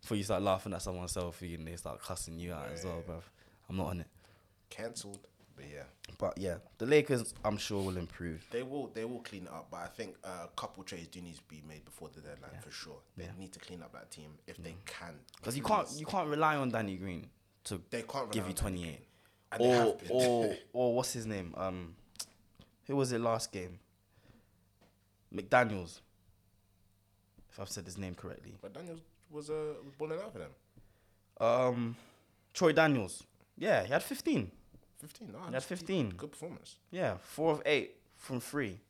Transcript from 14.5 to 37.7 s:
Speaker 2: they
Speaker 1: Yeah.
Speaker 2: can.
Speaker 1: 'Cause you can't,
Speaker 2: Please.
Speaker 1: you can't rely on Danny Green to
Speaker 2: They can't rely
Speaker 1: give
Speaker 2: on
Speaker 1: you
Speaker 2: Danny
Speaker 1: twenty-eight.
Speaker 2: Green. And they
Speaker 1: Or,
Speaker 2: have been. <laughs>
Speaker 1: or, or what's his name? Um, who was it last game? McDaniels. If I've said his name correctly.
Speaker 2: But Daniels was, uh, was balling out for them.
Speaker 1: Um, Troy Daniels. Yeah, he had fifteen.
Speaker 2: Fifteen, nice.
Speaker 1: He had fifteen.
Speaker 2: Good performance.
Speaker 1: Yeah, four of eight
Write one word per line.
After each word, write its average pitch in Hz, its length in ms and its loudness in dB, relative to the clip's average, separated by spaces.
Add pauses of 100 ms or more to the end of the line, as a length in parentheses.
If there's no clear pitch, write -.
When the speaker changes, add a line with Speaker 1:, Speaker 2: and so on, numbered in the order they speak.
Speaker 2:
they 82 60 -8
Speaker 1:
Yeah. 80 60 -10 (100)
Speaker 2:
can. 82 340 -12 (220)
Speaker 1:
'Cause 120 160 -4
you 143 60 -4
can't, 202 220 4
Speaker 2:
Please. 143 140 -10
Speaker 1:
you 151 60 -6
can't 175 240 0
rely 151 260 6
on 135 140 2
Danny 107 260 0
Green 90 340 -6 (360)
to 90 240 -4
Speaker 2:
They 117 140 -4
can't - 100 -12
rely 135 180 -2
Speaker 1:
give 110 140 2
Speaker 2:
on 92 60 -4
Speaker 1:
you 87 40 -4
Speaker 2:
Danny - 60 -2 (160)
Speaker 1:
twenty-eight. 82 180 -6
Speaker 2:
Green. - 100 -18 (460)
And 107 100 4
they 120 60 10
Speaker 1:
Or, 123 60 12 (120)
Speaker 2:
have 107 140 6
been. - 120 -6
<laughs> - 0 -
Speaker 1:
or, 120 460 6 (140)
or 123 240 4
what's 127 160 4
his 117 140 -4
name? 98 320 -2
Um, 90 380 -2 (920)
who 139 80 0
was 135 160 4
it 117 80 2
last 113 320 2
game? 90 280 -8 (1500)
McDaniels. 101 680 2 (1500)
If - 80 -18
I've 98 100 -8
said 90 160 -8
his 90 120 -12
name 92 180 -6
correctly. - 460 -12
Speaker 2:
But 101 120 -12
Daniels 165 280 -12 (280)
was, 147 200 -10
uh, 151 240 -4 (100)
was 139 140 -16
balling 156 220 -4
out 208 140 -8
for 107 60 -10
them. 73 120 -10 (880)
Speaker 1:
Um, 120 560 4 (580)
Troy 165 180 8
Daniels. 139 520 6 (340)
Yeah, 160 260 6
he 110 80 0
had 156 120 4
fifteen. 226 480 0 (480)
Speaker 2:
Fifteen, 151 320 -16
nice. 175 160 -10
Speaker 1:
He 156 60 -4
had 131 100 0
fifteen. 175 480 0
Speaker 2:
Good 143 200 -8
performance. - 460 -12 (140)
Speaker 1:
Yeah, 143 300 0
four 156 320 2
of 147 120 0
eight 143 300 4 (220)